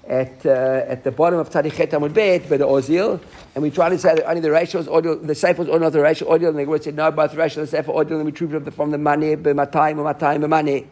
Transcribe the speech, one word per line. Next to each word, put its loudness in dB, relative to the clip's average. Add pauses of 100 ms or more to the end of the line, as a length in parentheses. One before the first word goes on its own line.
at, -4
uh, 2
at -8
the -2
bottom 0
of -6
Tzaddik -2
Chet 0
Amud -2
Bet, 2
by 2
the 2
ozil, 0 (360)
and -4
we -2
try 2
to 0
say 4
that 0
only -2
the 0
ratio 0
is -8
ozil, 0
the -2
safe 2
was -4
only 2
the 2
ratio 2
ozil, 4
and -4
the -2
word -2
said -8
no, 0
both 0
ratio -2
and -8
the -4
safe -2
are -4
ozil, 0
and -4
we -2
treat -6
it -6
from -2
the -4
money, 0
by 0
matayim, 0
or -4
matayim, 0
by 0
money. 0